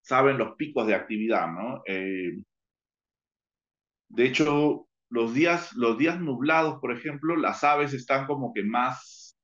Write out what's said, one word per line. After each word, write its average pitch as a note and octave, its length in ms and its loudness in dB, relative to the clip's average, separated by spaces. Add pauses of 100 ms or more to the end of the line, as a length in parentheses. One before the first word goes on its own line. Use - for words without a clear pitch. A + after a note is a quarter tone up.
saben C3+ 380 4
los A2 160 -2
picos C3+ 320 -2
de G#2 80 4
actividad, G#2+ 540 0
¿no? G#2 380 -8
Eh, F#2+ 540 -6 (1700)
de A#2 140 2
hecho, D3 600 2 (240)
los A#2 240 0
días, E3+ 400 2
los A#2 240 2
días E3+ 220 0
nublados, D3 600 0
por B2 120 -4
ejemplo, D3+ 440 -4
las C#3+ 280 0
aves D3 300 4
están C#3 340 -2
como C#3 260 -4
que G2+ 80 -2
más B2 800 -4